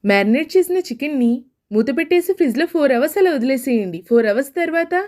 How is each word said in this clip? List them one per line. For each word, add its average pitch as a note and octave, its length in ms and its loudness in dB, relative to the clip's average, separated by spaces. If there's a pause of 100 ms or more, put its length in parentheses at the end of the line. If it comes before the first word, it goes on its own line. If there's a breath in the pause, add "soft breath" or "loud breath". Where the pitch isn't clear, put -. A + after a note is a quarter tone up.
(100)
మ్యారినేట్ G#3+ 440 2
చేసిన F4+ 240 2 (100)
చికెన్ని B3+ 420 -2 (440)
మూత A3 140 2 (100)
పెట్టేసి E4+ 400 0
ఫ్రిడ్జ్లో C#4+ 360 0
ఫోర్ C#4+ 240 2
అవర్స్ D4 220 -2
అలా F#4 160 4
వదిలేసేయండి. A#3+ 640 -2 (100)
ఫోర్ A#3 240 4
అవర్స్ C4+ 280 -2
తర్వాత E4 340 -2 (140)